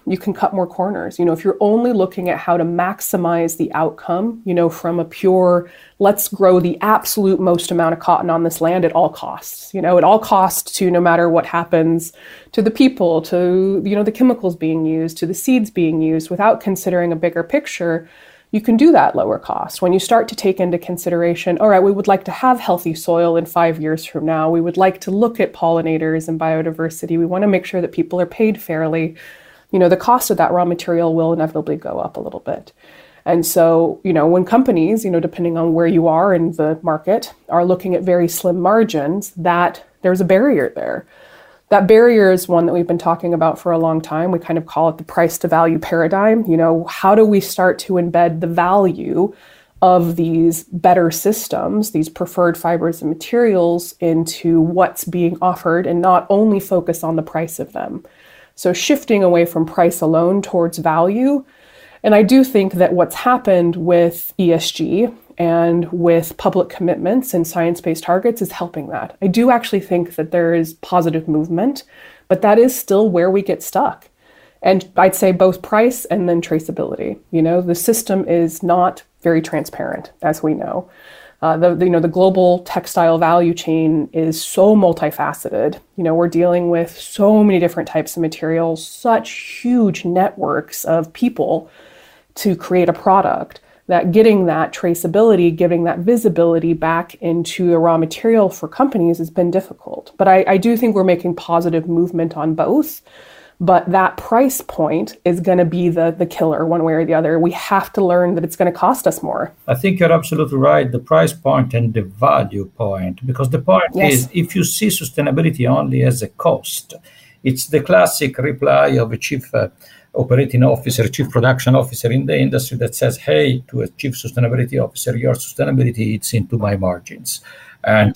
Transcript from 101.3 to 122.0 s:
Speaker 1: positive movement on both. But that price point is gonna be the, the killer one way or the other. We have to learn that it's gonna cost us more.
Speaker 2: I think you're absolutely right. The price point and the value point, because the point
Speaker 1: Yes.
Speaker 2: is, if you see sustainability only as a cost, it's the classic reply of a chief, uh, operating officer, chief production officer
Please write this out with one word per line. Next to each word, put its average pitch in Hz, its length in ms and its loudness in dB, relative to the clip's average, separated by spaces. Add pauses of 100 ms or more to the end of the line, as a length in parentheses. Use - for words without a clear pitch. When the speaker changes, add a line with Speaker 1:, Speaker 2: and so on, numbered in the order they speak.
Speaker 1:
positive 170 520 -2
movement 170 480 -2
on 160 180 -2
both. 190 480 -2 (560)
But 175 320 2
that 185 280 2
price 254 420 0
point 165 640 -4
is 175 160 0
gonna 180 240 2
be 175 240 0
the, 165 220 2
the 165 160 -4
killer 160 400 -2
one 170 160 0
way 160 120 0
or 160 120 0
the 160 80 0
other. 160 240 2
We 175 140 0
have - 400 -2
to 196 120 0
learn 180 300 2
that 165 100 -2
it's 165 120 -10
gonna 175 160 0
cost 208 340 0
us 165 160 -2
more. - 320 -6 (140)
Speaker 2:
I 131 80 0
think 190 240 -2
you're 165 120 4
absolutely 156 460 0
right. 139 320 2
The 123 80 -4
price 160 340 2
point - 400 0
and 117 220 0
the 110 80 -2
value 104 640 -2 (100)
point, 95 480 -6
because 127 260 -2
the - 100 -2
point 185 240 2 (100)
Speaker 1:
Yes. 180 180 2
Speaker 2:
is, 127 220 0
if 170 220 -2
you 180 80 0
see - 240 -2
sustainability 147 800 -2
only 127 360 0
as 127 200 0
a 107 60 -6
cost, - 640 -4 (520)
it's 131 240 -2
the 147 120 0
classic - 560 2
reply 139 520 0 (100)
of 113 140 -2
a 117 40 -6
chief, - 380 -8
uh, 117 140 0 (440)
operating 127 500 2
officer, 127 460 0
chief 127 220 -4
production 127 440 2
officer 127 360 -2